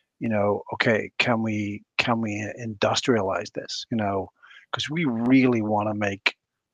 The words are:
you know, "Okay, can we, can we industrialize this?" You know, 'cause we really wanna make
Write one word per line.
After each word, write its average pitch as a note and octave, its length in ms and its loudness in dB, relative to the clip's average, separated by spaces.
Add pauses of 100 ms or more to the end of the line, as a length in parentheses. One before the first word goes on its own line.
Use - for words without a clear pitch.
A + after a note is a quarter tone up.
(200)
you A#2 100 -2
know, G#2 340 2 (100)
"Okay, G#2+ 460 2
can A2+ 240 2
we, G#2 400 -2 (160)
can A#2 220 2
we G#2+ 380 -4
industrialize G#2+ 920 0
this?" - 380 -10
You A#2 60 -2
know, G2 340 -2 (400)
'cause - 180 -4
we E3 160 -2
really B2 560 4
wanna G#2+ 320 0
make G2+ 400 -2 (400)